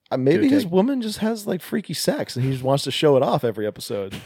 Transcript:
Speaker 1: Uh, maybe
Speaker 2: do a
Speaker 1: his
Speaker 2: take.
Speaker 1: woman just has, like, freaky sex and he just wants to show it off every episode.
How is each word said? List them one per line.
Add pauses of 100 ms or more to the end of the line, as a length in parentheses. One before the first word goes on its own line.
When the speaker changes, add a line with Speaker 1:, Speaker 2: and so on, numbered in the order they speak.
Speaker 1:
Uh,
maybe
Speaker 2:
do
a
Speaker 1:
his
Speaker 2:
take.
Speaker 1:
woman
just
has,
like,
freaky
sex
and
he
just
wants
to
show
it
off
every
episode. (100)